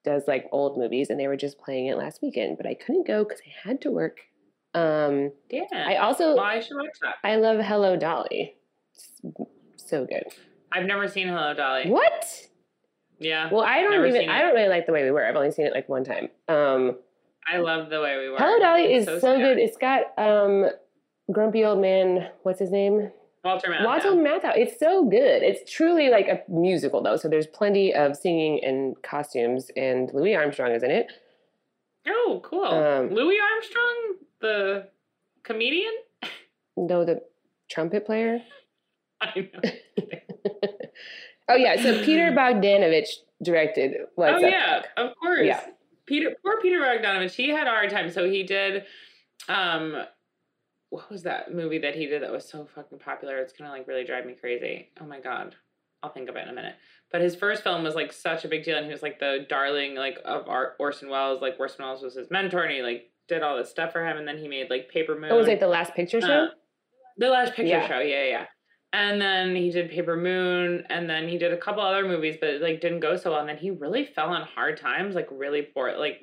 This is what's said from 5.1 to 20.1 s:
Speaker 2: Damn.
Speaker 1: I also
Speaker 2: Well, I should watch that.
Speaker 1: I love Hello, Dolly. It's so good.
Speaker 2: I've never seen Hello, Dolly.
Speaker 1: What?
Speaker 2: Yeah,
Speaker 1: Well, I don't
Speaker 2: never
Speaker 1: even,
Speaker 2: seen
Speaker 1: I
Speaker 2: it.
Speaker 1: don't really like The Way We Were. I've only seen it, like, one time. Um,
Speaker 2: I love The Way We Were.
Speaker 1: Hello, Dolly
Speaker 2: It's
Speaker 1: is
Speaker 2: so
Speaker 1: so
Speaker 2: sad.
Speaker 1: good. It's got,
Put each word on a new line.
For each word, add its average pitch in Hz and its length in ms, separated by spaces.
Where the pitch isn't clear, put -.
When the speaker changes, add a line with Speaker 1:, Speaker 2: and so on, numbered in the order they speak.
Speaker 2:
Damn. 294 220
Speaker 1:
I 175 260
also 269 380
Speaker 2:
Well, 240 100
I 220 160
should 285 160
watch 302 240
that. 117 220
Speaker 1:
I 214 120
love 220 240
Hello, 202 360
Dolly. 156 600
It's - 280
so 135 160
good. - 180
Speaker 2:
I've 185 140
never 202 220
seen 190 200
Hello, 160 260
Dolly. 135 360
Speaker 1:
What? - 580
Speaker 2:
Yeah, 160 320
Speaker 1:
Well, 220 120
I 254 180
don't 403 100
Speaker 2:
never 370 160
Speaker 1:
even, 240 140
Speaker 2:
seen 165 80
Speaker 1:
I 208 100
Speaker 2:
it. - 40
Speaker 1:
don't 339 100
really 214 160
like 170 160
The 165 80
Way 147 100
We 131 80
Were. 139 140
I've 123 100
only 147 160
seen 151 140
it, - 80
like, - 160
one 131 140
time. - 260
Um, 131 500
Speaker 2:
I 175 60
love 160 320
The 156 100
Way 139 180
We 135 120
Were. 135 80
Speaker 1:
Hello, 381 220
Dolly 339 340
Speaker 2:
It's 247 80
Speaker 1:
is 202 60
Speaker 2:
so 170 120
Speaker 1:
so 262 160
Speaker 2:
sad. 262 60
Speaker 1:
good. 262 160
It's 226 200
got, 262 400